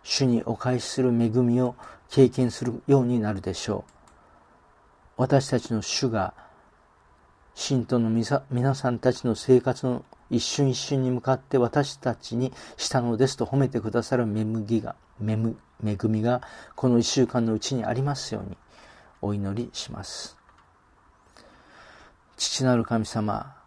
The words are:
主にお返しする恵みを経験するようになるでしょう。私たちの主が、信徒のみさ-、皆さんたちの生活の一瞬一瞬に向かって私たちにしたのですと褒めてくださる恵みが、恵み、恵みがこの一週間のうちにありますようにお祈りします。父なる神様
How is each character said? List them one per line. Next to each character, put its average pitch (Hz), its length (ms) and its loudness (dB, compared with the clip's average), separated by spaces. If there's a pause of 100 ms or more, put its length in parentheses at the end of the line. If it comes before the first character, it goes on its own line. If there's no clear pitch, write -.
主 - 220 -2
に 120 200 2
お 113 120 -4
返 127 240 -2
し - 40 -10
す - 180 -2
る 127 60 4
恵 117 220 4
み 120 320 4
を 123 120 0 (360)
経 135 180 8
験 123 220 0
す - 140 -8
る 117 220 -4
よ 139 160 6
う 123 40 0
に 123 120 0
な 107 140 0
る 98 80 -6
で 95 140 -6
し - 160 -8
ょ 98 180 -2
う。 - 1300 -14
私 135 260 4
た 127 120 0
ち - 100 -16
の 110 120 0
主 - 280 -2
が、 101 240 -2 (1200)
信 123 320 0
徒 127 120 0
の 113 120 2
み 113 140 2
さ-、 139 260 0
皆 131 240 0
さ 135 160 -2
ん 117 80 -4
た 127 160 2
ち - 100 -10
の 117 100 0
生 123 280 6
活 131 240 -2
の 123 180 -2 (240)
一 120 120 2
瞬 139 280 0
一 127 80 0
瞬 135 260 -2
に 127 80 2
向 123 120 -2
か 131 120 2
っ 127 40 -2
て - 180 -4
私 131 400 2
た 120 180 -2
ち - 220 -8
に 131 160 -2 (240)
し - 120 -6
た 131 120 0
の 120 160 0
で 131 120 4
す - 80 -6
と 113 100 -2
褒 131 100 -2
め 135 120 4
て 123 120 -2
く 107 100 -6
だ 117 120 0
さ - 140 -2
る 123 80 2
恵 107 200 -2
み 110 380 -2
が、 - 120 -10 (300)
恵 107 120 0
み、 113 200 -2 (280)
恵 104 120 -2 (120)
み 107 140 0
が 120 200 0 (320)
こ - 140 0
の 120 100 6
一 117 60 4
週 127 220 2
間 120 200 -2
の 113 80 0
う 107 40 -2
ち - 160 -4
に 117 100 -4
あ - 80 -2
り 120 100 -2
ま 143 120 -2
す - 200 -8
よ 101 100 -8
う 95 60 -12
に - 80 -14 (640)
お 101 100 -2
祈 101 320 -4
り - 80 -10
し - 180 -10
ま 101 140 -12
す。 - 320 -14 (2000)
父 - 280 -2
な 127 120 4
る 113 80 2
神 113 220 0
様 107 500 -4 (100)